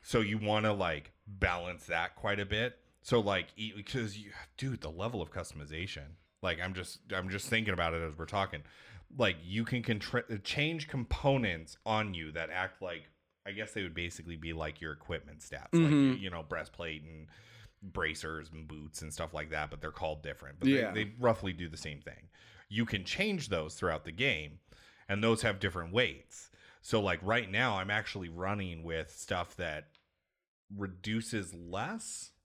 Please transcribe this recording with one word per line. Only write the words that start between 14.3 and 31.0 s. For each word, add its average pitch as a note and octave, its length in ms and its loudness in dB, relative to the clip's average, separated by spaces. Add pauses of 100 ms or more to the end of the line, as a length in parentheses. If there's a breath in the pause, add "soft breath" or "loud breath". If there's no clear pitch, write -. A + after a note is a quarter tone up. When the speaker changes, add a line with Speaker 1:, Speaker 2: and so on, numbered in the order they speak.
Speaker 1:
be, D#2+ 160 -4
like, D#2 280 -4
your D#2+ 120 -6
equipment D2+ 480 -8
stats, - 300 -12
Speaker 2:
Mm-hmm. D3 420 8
Speaker 1:
like, A#2 80 -2
you F#2+ 100 -4
know, E2+ 120 -6
breastplate D#2+ 640 -4
and D#2 240 -14 (540 soft breath)
bracers D#2+ 680 -2
and D#2+ 140 -10
boots D2+ 360 -10
and D#2 100 -8
stuff E2 220 -4
like D2+ 160 -4
that, D2+ 200 -2
but D2 100 -12
they're D#2 120 -4
called D#2 320 -2
different. C#2+ 340 -10
But C3 100 4
Speaker 2:
Yeah. B2+ 220 6
Speaker 1:
they, G#2+ 140 0
they G#2 160 -8
roughly A2 320 4
do E2 160 -4
the D#2 80 -10
same D2 240 -8
thing. - 280 -16 (400 soft breath)
You A2+ 180 2
can F#2+ 180 0
change G3 440 0
those D#2+ 280 0
throughout - 280 2
the E2+ 80 -8
game, D#2+ 460 0 (500 soft breath)
and G2+ 140 2
those A2+ 200 6
have G2+ 180 2
different F2 320 -2
weights. - 580 0 (300 soft breath)
So, - 200 4
like, F#2 220 4
right A2 260 2
now, G#2+ 280 4
I'm F#2+ 140 0
actually G2+ 380 0
running F2+ 540 -2
with D#2+ 340 -2
stuff F2 400 -2
that D#2+ 340 -4 (840)
reduces G2+ 800 -2